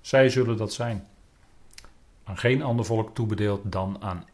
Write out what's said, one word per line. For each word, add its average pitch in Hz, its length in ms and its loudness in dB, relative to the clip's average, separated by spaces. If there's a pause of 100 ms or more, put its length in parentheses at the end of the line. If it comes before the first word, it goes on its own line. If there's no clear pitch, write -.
Zij 135 280 6
zullen 123 280 2
dat 110 160 -4
zijn. 117 340 -6 (1160)
Aan 95 140 -10
geen 131 240 2
ander 117 240 0
volk 110 300 -2
toebedeeld 104 560 -2
dan 98 280 -4
aan 90 340 -8